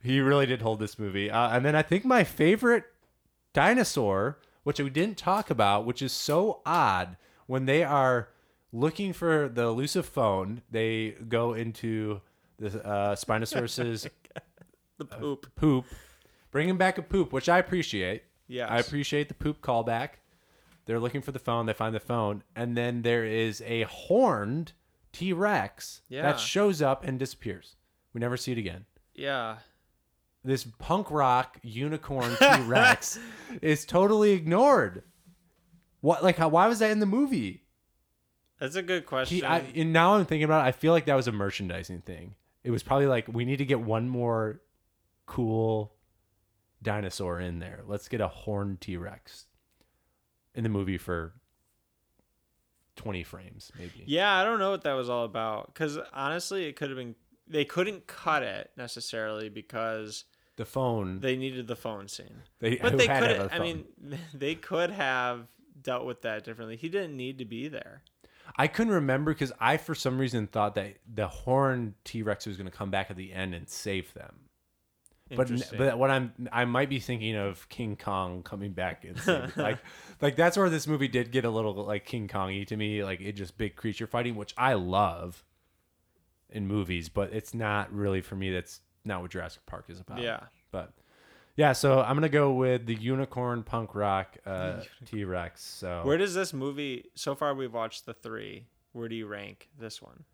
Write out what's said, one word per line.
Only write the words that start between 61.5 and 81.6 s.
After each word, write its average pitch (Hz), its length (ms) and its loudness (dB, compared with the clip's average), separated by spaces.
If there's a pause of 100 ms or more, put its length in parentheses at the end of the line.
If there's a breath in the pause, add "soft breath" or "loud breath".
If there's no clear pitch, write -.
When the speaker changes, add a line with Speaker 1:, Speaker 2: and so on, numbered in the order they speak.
Speaker 2:
the 117 80 -6
phone 101 320 -10
scene. - 340 -16 (160)
Speaker 1:
They, 117 180 2
Speaker 2:
But 240 160 2
Speaker 1:
who - 60 4
Speaker 2:
they 247 80 8
Speaker 1:
had 135 140 4
to 233 80 4
Speaker 2:
could, 220 80 4
Speaker 1:
have 196 140 -2
a - 40 -4
Speaker 2:
I 170 40 -2
Speaker 1:
phone? 170 260 -4 (160)
Speaker 2:
mean, 143 260 -12
<laughs> 151 80 -18
they 139 220 -4
could 170 340 -2
have 127 560 -2 (340)
dealt 127 260 -4
with 120 160 -8
that 110 220 -6
differently. 113 320 -12
He 151 120 -10
didn't 170 280 -6
need 131 220 -8
to 123 60 -10
be 117 240 -10
there. - 340 -14 (540 loud breath)
Speaker 1:
I 143 100 4
couldn't 214 280 2
remember 147 400 2
'cause 131 260 -2
I, 127 160 4
for 156 180 -6
some 127 240 -2
reason, 120 280 0
thought 104 300 0
that 98 200 -4 (100)
the 107 220 -4
horned 127 640 0 (100)
T-Rex 107 420 -4
was 98 100 -8
gonna 95 140 -10
come 98 200 -8
back 98 200 -2
at 92 60 -10
the 92 160 -12
end 95 220 -4
and 85 140 -12
save 98 460 -6
them. - 260 -18 (880)
But 127 200 0
n-, 120 80 -4
Speaker 2:
Interesting. 120 220 -6
Speaker 1:
but 123 200 2
what 135 120 4
I'm, 123 400 -2
I 120 140 2
might 127 240 2
be 135 100 -2
thinking 110 380 -4
of 98 320 -4
King 110 280 -6
Kong 92 460 -4
coming 98 300 -10
back 87 320 -6
and 90 160 -12
saving, 143 320 0
Speaker 2:
<laughs> 151 100 -4
Speaker 1:
like, 120 160 0 (440 loud breath)
like, 143 140 2
that's 170 200 6
where 190 140 4
this 160 160 -2
movie 139 220 0
did 120 220 0
get 123 140 2
a 117 60 2
little, 107 240 0